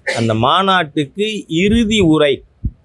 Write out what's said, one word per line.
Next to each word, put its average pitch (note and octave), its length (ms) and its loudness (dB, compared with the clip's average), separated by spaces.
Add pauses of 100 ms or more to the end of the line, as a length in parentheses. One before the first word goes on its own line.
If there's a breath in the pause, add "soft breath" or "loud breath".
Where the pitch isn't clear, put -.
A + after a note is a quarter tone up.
(180)
அந்த A2+ 160 0
மாநாட்டுக்கு F3 1120 -2
இறுதி G#3 520 0
உரை, D#3 440 2 (420)